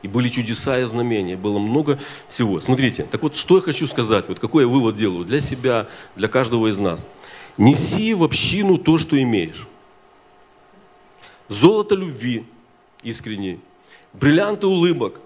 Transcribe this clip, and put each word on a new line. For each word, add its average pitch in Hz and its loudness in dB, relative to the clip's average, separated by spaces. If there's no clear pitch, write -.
И 98 -12
были 123 0
чудеса 123 -2
и 127 0
знамения, 110 -2
было 104 -2
много 139 0
всего. 101 -2
Смотрите, 127 0
так - -6
вот, 147 -4
что - 4
я 185 4
хочу 147 -4
сказать, 110 0
вот 90 -10
какой 131 2
я 120 2
вывод 117 2
делаю 92 -2
для 120 -2
себя, 123 -2
для 98 -2
каждого 117 0
из 101 0
нас. 90 -2
Неси 143 4
в 170 2
общину 190 2
то, 160 2
что 151 0
имеешь. 101 -2
Золото 202 4
любви 123 -6
искренней, 101 -8
бриллианты 196 0
улыбок. 170 0